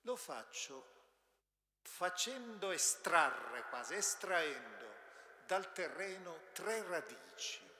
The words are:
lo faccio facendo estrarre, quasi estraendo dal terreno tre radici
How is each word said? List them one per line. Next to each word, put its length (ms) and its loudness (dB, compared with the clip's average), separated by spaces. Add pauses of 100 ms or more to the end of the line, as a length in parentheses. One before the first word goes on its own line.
lo 140 -2
faccio 840 -8 (800)
facendo 880 0
estrarre, 960 4
quasi 280 -2
estraendo 960 0 (540)
dal 280 2
terreno 800 -4
tre 300 0
radici 800 -4 (180)